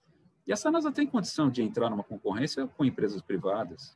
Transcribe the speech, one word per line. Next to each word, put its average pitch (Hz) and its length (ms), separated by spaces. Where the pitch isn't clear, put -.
E 190 60
a 208 40
Sanasa 311 360
tem 294 120
condição 175 460
de 123 120
entrar 113 280
numa 104 140
concorrência 113 640
com - 160
empresas 104 360
privadas, 95 760